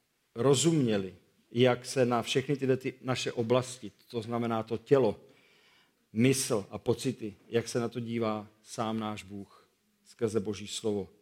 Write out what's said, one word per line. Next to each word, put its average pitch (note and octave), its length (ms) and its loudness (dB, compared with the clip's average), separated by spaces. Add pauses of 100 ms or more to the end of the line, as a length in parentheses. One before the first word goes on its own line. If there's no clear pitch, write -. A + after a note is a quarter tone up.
(340)
rozuměli, A#2+ 800 2 (360)
jak B2 360 4
se B2+ 200 2
na A#2+ 160 0
všechny C#3 340 0
tyhle C3 200 0
ty B2+ 240 -6
naše B2+ 320 -2
oblasti, A#2+ 600 -2 (160)
to A#2 140 -6
znamená A#2 400 -2
to A2 160 -4
tělo, B2 420 4 (920)
mysl A#2 580 2
a G#2 80 -8
pocity, A2+ 560 -4 (140)
jak A2+ 200 0
se B2 120 -2
na A#2 80 -2
to B2 120 -10
dívá A2+ 460 -4 (160)
sám A2 360 -4
náš G#2+ 240 -6
Bůh G2 400 -16 (500)
skrze A2 280 0
Boží G2+ 260 -6
slovo. G2+ 420 -4 (140)